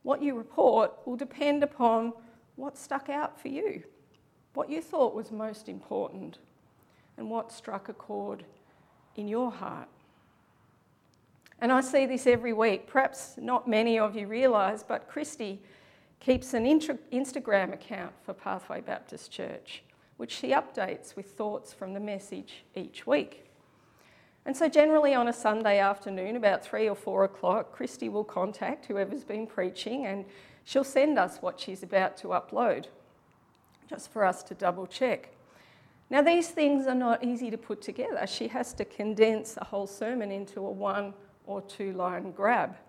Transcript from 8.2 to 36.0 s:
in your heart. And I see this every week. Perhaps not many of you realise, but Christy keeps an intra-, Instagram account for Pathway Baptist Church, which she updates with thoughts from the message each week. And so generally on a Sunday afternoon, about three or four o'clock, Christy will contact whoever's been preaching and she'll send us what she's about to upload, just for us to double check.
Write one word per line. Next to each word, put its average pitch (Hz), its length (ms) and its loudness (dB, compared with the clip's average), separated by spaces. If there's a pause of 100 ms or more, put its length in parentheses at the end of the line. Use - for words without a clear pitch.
in 208 120 -8
your 233 240 -2
heart. - 380 -12 (1700)
And 240 100 2
I 262 100 6
see 262 260 2
this 247 180 -4
every 240 260 4
week. 214 360 2
Perhaps - 500 0
not 240 300 0
many 226 320 4
of 214 160 0
you 208 100 -6
realise, 214 560 2
but - 260 -6
Christy 208 540 -8 (600)
keeps 254 340 2
an 226 100 2
intra-, 302 320 4 (140)
Instagram 233 600 0
account 185 400 -10 (120)
for 190 100 -10
Pathway - 480 -8
Baptist - 500 -10
Church, - 520 -12 (340)
which 240 140 -10
she - 160 -8
updates - 680 -2
with 196 160 -14
thoughts 208 400 -6
from 190 220 -12
the 202 60 -8
message 196 640 -10 (100)
each - 320 -12
week. - 460 0 (920)
And 262 140 -6
so 330 100 4
generally 302 460 6
on 240 140 4
a 233 60 0
Sunday 214 440 2
afternoon, 196 580 0
about 208 280 4
three 220 260 0
or 202 60 0
four 196 300 2
o'clock, 196 480 0
Christy - 360 -6
will 208 140 -2
contact 202 640 -4
whoever's 196 380 -4
been 220 200 -6
preaching 214 640 -4
and 196 180 -6 (380)
she'll 269 220 2
send 277 340 4
us 180 240 0
what 180 160 -4
she's 190 240 -10
about 190 340 2
to 185 120 -12
upload, 185 580 0 (1000)
just - 220 -14
for 214 140 0
us 180 200 2
to 180 120 -14
double 180 320 -2
check. - 420 -2 (800)